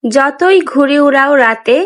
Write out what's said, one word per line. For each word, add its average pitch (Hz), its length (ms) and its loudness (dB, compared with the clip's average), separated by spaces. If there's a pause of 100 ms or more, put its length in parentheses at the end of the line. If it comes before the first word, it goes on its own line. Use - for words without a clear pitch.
যতই 285 560 0
ঘুড়ি 277 380 -2
উড়াও 277 380 2
রাতে, 226 500 0